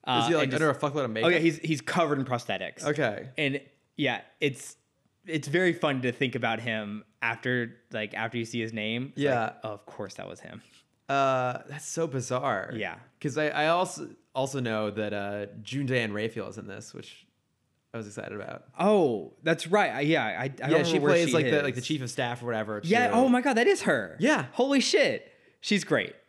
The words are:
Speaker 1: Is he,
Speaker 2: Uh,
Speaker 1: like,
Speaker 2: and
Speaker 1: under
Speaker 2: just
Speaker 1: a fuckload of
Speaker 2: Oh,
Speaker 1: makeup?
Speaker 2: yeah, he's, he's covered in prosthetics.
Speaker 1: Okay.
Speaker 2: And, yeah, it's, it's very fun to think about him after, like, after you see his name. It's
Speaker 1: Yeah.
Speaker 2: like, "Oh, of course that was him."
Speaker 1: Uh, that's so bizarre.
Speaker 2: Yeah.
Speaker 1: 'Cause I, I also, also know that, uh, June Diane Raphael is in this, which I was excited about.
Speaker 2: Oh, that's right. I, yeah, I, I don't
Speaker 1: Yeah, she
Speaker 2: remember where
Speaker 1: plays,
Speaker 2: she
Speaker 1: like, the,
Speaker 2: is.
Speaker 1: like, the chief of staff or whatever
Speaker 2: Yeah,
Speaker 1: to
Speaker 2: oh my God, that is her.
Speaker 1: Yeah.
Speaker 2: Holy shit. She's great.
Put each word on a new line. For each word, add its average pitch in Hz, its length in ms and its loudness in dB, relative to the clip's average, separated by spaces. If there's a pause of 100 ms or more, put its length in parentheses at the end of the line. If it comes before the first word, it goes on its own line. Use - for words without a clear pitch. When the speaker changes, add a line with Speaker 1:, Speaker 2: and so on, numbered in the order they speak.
Speaker 1:
Is 120 200 4
he, 120 60 2
Speaker 2:
Uh, 156 40 4
Speaker 1:
like, 151 60 4
Speaker 2:
and 135 120 0
Speaker 1:
under 156 180 2
Speaker 2:
just - 100 -2
Speaker 1:
a - 20 0
fuckload 139 200 0
of 113 60 -4
Speaker 2:
Oh, - 20 -6
Speaker 1:
makeup? 113 180 4
Speaker 2:
yeah, 170 80 4
he's, 160 200 4
he's 151 220 -2
covered 147 380 0
in 131 60 0
prosthetics. 107 600 -4
Speaker 1:
Okay. 135 520 0
Speaker 2:
And, 139 240 0 (340)
yeah, 127 260 -2 (200)
it's, 143 340 -4 (500)
it's 160 220 -4
very 175 240 4
fun 147 300 0
to 123 100 0
think 123 240 -2
about 113 240 0
him 107 460 -6 (160)
after, 120 560 -2 (160)
like, 107 200 -6
after 113 240 -4
you 117 60 -2
see 113 160 -6
his 113 140 -4
name. 117 420 -4
It's 139 80 -4
Speaker 1:
Yeah. 127 200 2
Speaker 2:
like, 110 200 -6
"Oh, 110 60 -6
of 104 160 -12
course - 300 -12
that 95 120 -14
was - 140 -16
him." - 200 -18 (460)
Speaker 1:
Uh, 131 520 0 (100)
that's 147 180 -12
so 165 200 -2
bizarre. 127 680 -2
Speaker 2:
Yeah. 92 200 -6 (260)
Speaker 1:
'Cause 143 160 -4
I, 151 100 2
I 151 200 0
also, 175 420 0 (260)
also 135 240 -2
know 110 320 0
that, 104 220 -2
uh, 101 320 -4 (160)
June 135 240 -4
Diane 120 260 2
Raphael 107 380 -4
is 101 80 -12
in 101 100 -12
this, 104 260 -14
which - 320 -18 (680)
I 117 40 -8
was 107 100 -8
excited - 260 -10
about. - 320 -10 (120)
Speaker 2:
Oh, 165 540 4 (120)
that's 160 240 0
right. 180 240 4
I, 117 100 -4
yeah, 147 240 4
I, 104 180 -2
I 135 60 -2
don't 131 220 -2
Speaker 1:
Yeah, 160 80 6
she 143 40 4 (120)
Speaker 2:
remember 147 120 2
where 160 80 6
Speaker 1:
plays, 170 140 4
Speaker 2:
she 160 60 2
Speaker 1:
like, 160 100 4
the, 131 140 4
Speaker 2:
is. 143 40 0
Speaker 1:
like, 131 120 -2
the 123 60 -4
chief 147 200 -2
of 123 80 -6
staff 120 340 -4
or 120 40 -6
whatever 107 360 -4
Speaker 2:
Yeah, 226 240 4
Speaker 1:
to 202 60 0
Speaker 2:
oh 254 160 6
my 247 100 6
God, 262 140 2
that 233 140 4
is 392 160 4
her. 107 360 0
Speaker 1:
Yeah. 208 320 2
Speaker 2:
Holy 269 300 4
shit. - 500 2 (300)
She's 196 240 2
great. 117 280 0 (160)